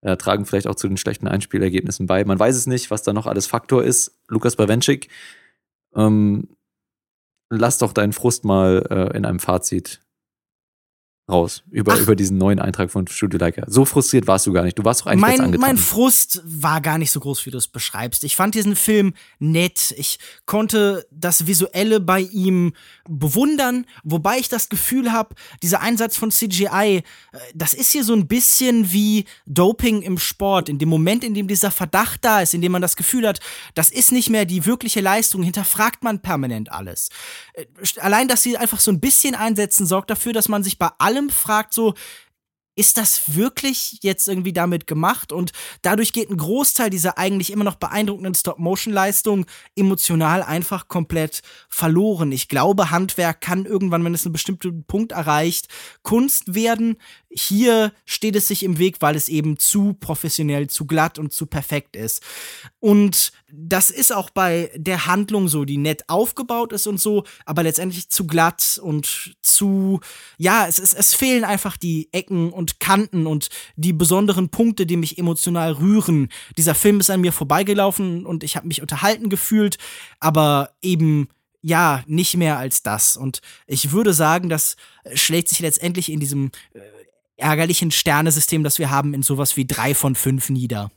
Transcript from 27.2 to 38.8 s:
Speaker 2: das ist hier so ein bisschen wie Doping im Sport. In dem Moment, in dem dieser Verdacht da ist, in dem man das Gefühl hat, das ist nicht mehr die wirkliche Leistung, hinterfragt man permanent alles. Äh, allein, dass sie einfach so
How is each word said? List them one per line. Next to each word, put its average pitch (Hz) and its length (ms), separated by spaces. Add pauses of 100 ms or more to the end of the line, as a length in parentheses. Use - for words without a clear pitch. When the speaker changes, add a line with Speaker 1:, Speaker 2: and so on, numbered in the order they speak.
Speaker 2:
das 160 220
ist 262 160
hier 294 120
so 226 100
ein 208 140
bisschen 233 640
wie 208 340 (200)
Doping 208 560
im 185 160
Sport. 196 500
In 147 120
dem 156 100
Moment, 170 340
in 220 120
dem 202 120
dieser 196 220
Verdacht 190 560
da 214 160
ist, 175 140
in 175 60
dem 180 100
man 180 100
das 180 140
Gefühl 226 320
hat, 196 120 (360)
das 160 160
ist 240 200
nicht 247 200
mehr 214 140
die 170 200
wirkliche 233 360
Leistung, 196 420
hinterfragt 202 600
man 214 200
permanent 127 480
alles. 92 380 (440)
Äh, 160 120 (340)
allein, 214 280
dass 240 140
sie 240 160
einfach 226 220
so - 100